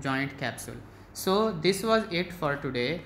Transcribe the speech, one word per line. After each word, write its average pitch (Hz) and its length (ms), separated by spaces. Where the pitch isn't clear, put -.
joint 139 360
capsule. 120 400
So 208 380
this 180 320
was 220 260
it 175 220
for 143 240
today, 135 500